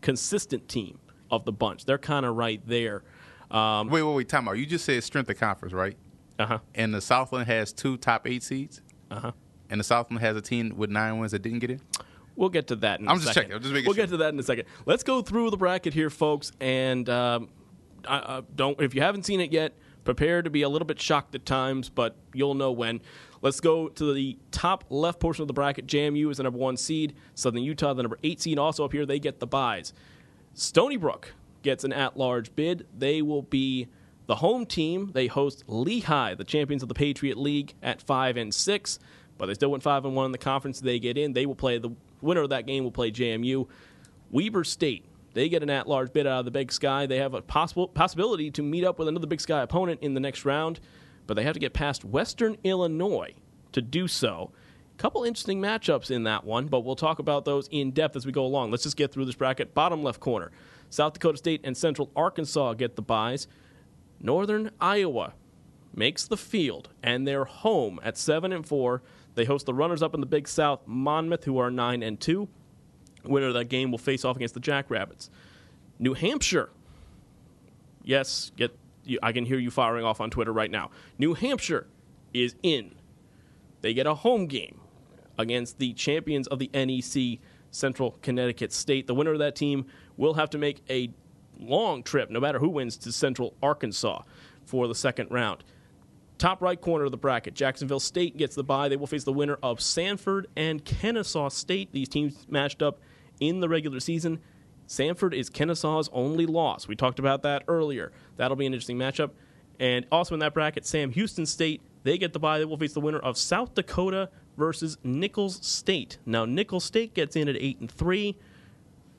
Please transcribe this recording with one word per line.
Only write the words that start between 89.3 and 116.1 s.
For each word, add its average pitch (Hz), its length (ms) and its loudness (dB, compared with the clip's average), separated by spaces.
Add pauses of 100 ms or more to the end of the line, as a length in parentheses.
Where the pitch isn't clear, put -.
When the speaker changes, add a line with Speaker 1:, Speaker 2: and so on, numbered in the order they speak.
Speaker 1:
of 151 60 0
that 147 160 0
team 139 320 0 (300)
will 156 180 4
have 156 160 2
to 151 80 -4
make 147 320 -2
a 123 220 -2 (480)
long 147 420 0
trip, 123 260 0
no 113 120 -2
matter 139 180 2
who 147 100 4
wins, 131 280 -2
to 120 160 -10
Central 123 500 0
Arkansas 120 600 0 (420)
for 123 240 0
the 120 80 -2
second 127 340 -2
round. 117 320 -2 (760)
Top 185 220 2
right 180 200 0
corner 160 240 0
of 135 80 0
the 127 40 -8
bracket, 120 380 0
Jacksonville 135 460 0
State 175 360 -2
gets 147 200 -2
the 139 80 -4
bye. 139 240 0
They 139 80 2
will 143 100 -4
face 143 160 -4
the 135 100 -2
winner 143 300 0
of 120 180 -2
Sanford 196 760 -2
and 156 280 -2
Kennesaw 208 640 0
State. 190 440 -4
These 135 160 -2
teams 147 400 -2
matched 143 340 0
up 147 160 0 (400)
in 170 220 0
the 175 80 0
regular 151 320 -2
season. 165 400 -2 (460)
Sanford 170 480 0
is 120 160 -4
Kennesaw's 156 640 0
only 151 340 2
loss. 160 420 0
We 107 80 -6
talked 127 240 0
about 135 220 2
that 143 260 0
earlier. 147 420 0 (280)
That'll 131 180 2
be 139 100 0
an 131 80 0
interesting 120 240 -6
matchup. 135 320 -2 (480)
And 123 320 2
also 170 240 4
in 156 60 -2
that 151 140 0
bracket, 151 300 0
Sam 143 280 0
Houston 170 340 -2
State, 160 340 0 (220)
they 160 160 2
get 175 140 -2
the 151 80 -4
bye. 156 180 2
They 156 60 2
will 156 120 -4
face 147 180 -2
the 147 60 0
winner 151 200 0
of 127 180 -2
South 226 360 0
Dakota 190 560 0 (260)
versus 160 480 -2
Nicholls 185 600 -2
State. - 640 -2